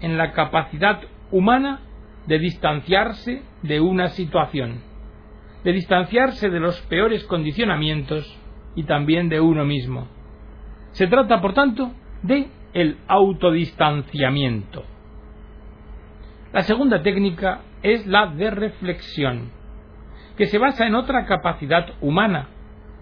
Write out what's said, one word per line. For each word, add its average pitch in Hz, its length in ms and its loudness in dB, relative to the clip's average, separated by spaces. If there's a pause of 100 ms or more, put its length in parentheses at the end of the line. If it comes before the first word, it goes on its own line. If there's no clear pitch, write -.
en 165 180 -2
la 160 140 0
capacidad 156 680 0 (300)
humana 254 500 2 (460)
de 156 120 2
distanciarse 185 1040 -2 (200)
de 151 180 0
una 180 280 2
situación, 143 720 -2 (840)
de 175 100 2
distanciarse 196 800 0
de 170 100 0
los 170 220 -2
peores 208 420 0
condicionamientos 151 1120 -2 (360)
y 165 100 -6
también 156 440 2
de 160 120 0
uno 160 240 4
mismo. 127 440 -4 (840)
Se - 160 0
trata, 226 340 4
por 190 120 0
tanto, 254 400 2 (300)
de 262 260 2 (240)
el 170 260 0 (100)
autodistanciamiento. 147 1800 2 (1700)
La 190 100 2
segunda 226 400 2
técnica 190 580 0 (220)
es 214 240 2
la 202 200 4
de 170 240 -4
reflexión, 160 1000 -4 (840)
que 208 100 2
se 208 120 2
basa 254 280 2
en 214 80 2
otra 254 320 0
capacidad 170 640 0 (120)
humana, 160 480 0 (540)